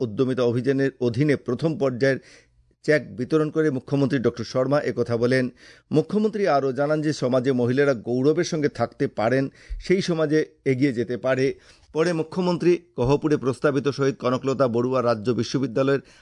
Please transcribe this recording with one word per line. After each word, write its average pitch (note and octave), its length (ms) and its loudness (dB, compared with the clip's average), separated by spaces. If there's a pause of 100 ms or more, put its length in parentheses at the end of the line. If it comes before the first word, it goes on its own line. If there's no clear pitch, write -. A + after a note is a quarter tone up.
উদ্যমিতা B2+ 440 -2
অভিযানের B2+ 460 0 (100)
অধীনে B2+ 360 2
প্রথম B2+ 420 -2
পর্যায়ের C3 420 0 (640)
চেক D3+ 180 2 (140)
বিতরণ D#3 340 0
করে D#3 200 0
মুখ্যমন্ত্রী C#3 480 0
ডক্টর A#2 340 -2
শর্মা C3 280 0
একথা A#2+ 360 -2
বলেন। B2 280 2 (460)
মুখ্যমন্ত্রী G3+ 560 0
আরও C#3 260 2
জানান C#3+ 300 0
যে D3+ 100 0
সমাজে C3 400 0
মহিলারা B2+ 480 2
গৌরবের C3 520 0
সঙ্গে D3 260 0
থাকতে A#2+ 300 -2
পারেন, B2 360 0 (360)
সেই F#3 220 0
সমাজে D#3 360 0 (260)
এগিয়ে C3+ 340 0
যেতে A#2+ 180 -2
পারে। C3 300 0 (460)
পরে E3 200 0
মুখ্যমন্ত্রী E3+ 600 0 (240)
কহপুরে C#3+ 400 2
প্রস্তাবিত C3 520 0
শহীদ C3+ 280 -2
কনকলতা B2+ 520 0
বড়ুয়া A#2+ 340 0
রাজ্য A2+ 300 0
বিশ্ববিদ্যালয়ের C3 720 -2 (180)